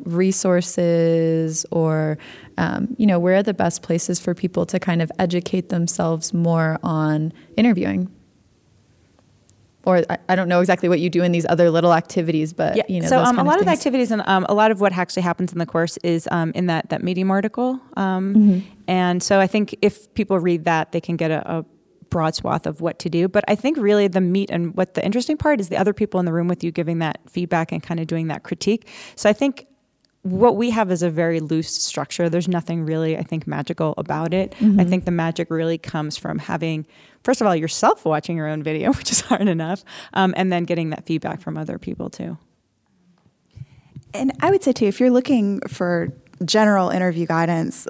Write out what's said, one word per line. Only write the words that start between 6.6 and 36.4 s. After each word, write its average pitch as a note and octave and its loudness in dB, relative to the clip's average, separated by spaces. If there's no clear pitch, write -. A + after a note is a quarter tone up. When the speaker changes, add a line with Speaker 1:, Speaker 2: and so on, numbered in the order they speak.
Speaker 1:
on D#3 0
interviewing? G3 2
Or F3+ 4
I, F3 -4
I F#3 4
don't F#3 0
know F3 4
exactly F3+ 2
what E3+ 4
you F3 0
do F3 0
in F3 2
these E3+ 0
other E3+ 4
little E3 4
activities, D#3+ -2
but, D#3 0
Speaker 2:
Yeah, A3 0
Speaker 1:
you F3+ -4
know, E3 -2
Speaker 2:
so, B3+ 4
Speaker 1:
those C4 4
Speaker 2:
um, B3 4
a - 0
Speaker 1:
kind - 2
Speaker 2:
lot E4+ 4
of G#4 4
Speaker 1:
things. E4+ 2
Speaker 2:
activities B3 0
and, G#3+ -2
um, F#3+ 2
a G#3 2
lot G#3+ 4
of G3 -2
what G3 2
actually F3+ -2
happens F3 -2
in E3+ -6
the E3 -2
course E3 -2
is, E3+ -2
um, E3 0
in F3+ 0
that, D#3+ -2
that - -4
Medium F#3 -2
article. A3+ -2
Um, F#3+ 0
Speaker 1:
Mm-hmm. G3+ 6
Speaker 2:
and F3+ 2
so G3 4
I F#3+ 6
think G#3 -2
if - -2
people G3 0
read E3+ 0
that, D#3+ 0
they E3+ -2
can E3+ -4
get D#3+ 0
a, D#3+ -4
a D#3+ -6
broad D#3+ 0
swath - -4
of D3+ -8
what E3 -4
to F3+ -6
do. E3+ 0
But G3+ 2
I G#3+ 2
think D4+ -2
really G#3 4
the F#3+ 0
meat F#3+ 0
and E3+ -4
what F#3 -2
the - -2
interesting B3 -2
part D4 2
is F3+ -4
the F3 -2
other G3 2
people G3+ -2
in F3+ 0
the D#3+ -2
room E3+ 0
with F3 -2
you E3+ -2
giving E3 -4
that D#3+ -4
feedback E3+ -2
and E3 -6
kinda E3 -6
doing E3 -4
that D3 -8
critique. - -2
So - 0
I G#3+ 6
think C4+ -2
what G3 4
we A#3+ 0
have G#3+ 0
is E3+ 0
a F3 2
very E3 0
loose D#3 -2
structure. - -2
There's E3+ -2
nothing E3+ -2
really, D#3+ -2
I - -4
think, D#3+ -6
magical D3+ -4
about D#3+ -4
it. F#3+ 0
Speaker 1:
Mm-hmm. G#3 6
Speaker 2:
I F3+ 6
think F3+ 0
the F3+ -2
magic E3 -2
really E3 -2
comes D3+ -6
from D#3 -6
having, D#3+ -6